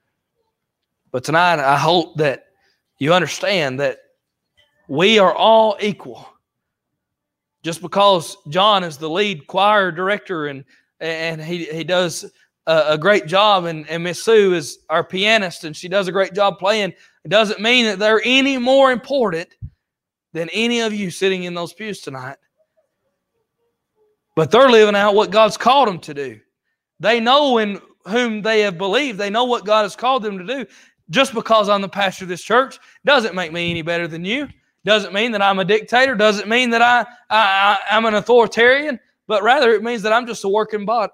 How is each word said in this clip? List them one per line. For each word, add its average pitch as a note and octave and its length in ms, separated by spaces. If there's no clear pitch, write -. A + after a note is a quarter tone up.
But B2+ 120
tonight, E3+ 340
I C#3 200
hope D#3+ 400
that D3 320
you C#3+ 120
understand E3+ 680
that C3+ 220
we F#3+ 300
are F#3 160
all A3 480
equal. - 480
Just E3 180
because F#3 560
John F#3+ 340
is D3+ 140
the D#3 120
lead F#3 380
choir G3 440
director F#3 540
and, C#3 180
and D#3+ 420
he, E3+ 240
he D#3+ 180
does F3+ 480
a, D#3+ 220
a D#3 80
great F3+ 280
job F#3+ 400
and, D#3 240
and E3+ 140
Miss F3 200
Sue G#3 300
is D#3+ 260
our D#3+ 140
pianist F#3+ 600
and D3+ 120
she F3+ 120
does F#3 200
a F#3 40
great F#3 220
job G3+ 260
playing, G3+ 340
it D#3 60
doesn't G3+ 300
mean A#3 260
that G3 140
they're G#3+ 240
any C4 340
more C4 340
important G#3+ 580
than E3 200
any A#3 280
of A3 120
you G3+ 160
sitting F#3+ 340
in F3 120
those E3+ 180
pews G#3 280
tonight. C3+ 360
But D#3+ 160
they're C4 180
living G#3+ 260
out G3+ 200
what G3+ 160
God's G#3+ 260
called C4 300
them F3 120
to D3 140
do. C3 260
They A3 200
know B3+ 380
in G3+ 240
whom A3 340
they A3 200
have G3 160
believed. G3+ 400
They G3+ 120
know A3+ 140
what A#3 220
God G#3+ 160
has G3+ 140
called B3+ 280
them G3+ 140
to F3+ 80
do. B3 200
Just A3 240
because A3 340
I'm G3+ 140
the G3 80
pastor F#3+ 360
of F3 40
this F3 140
church B3+ 360
doesn't A#3 320
make F3 160
me E3+ 180
any E3+ 120
better E3+ 260
than E3 160
you. B3+ 240
Doesn't G3 280
mean A3+ 180
that G3+ 100
I'm G3 180
a F#3 60
dictator. A#3+ 500
Doesn't G#3 320
mean A#3+ 220
that A#3 120
I, A#3+ 200
I, A#3+ 60
I, G3+ 460
I'm A3 140
an A3 80
authoritarian. A#3+ 840
But G3+ 160
rather, A#3+ 280
it G#3+ 120
means A#3 200
that G#3+ 100
I'm B3 120
just A#3 200
a G3 40
working G#3+ 360
bod-, G#3+ 280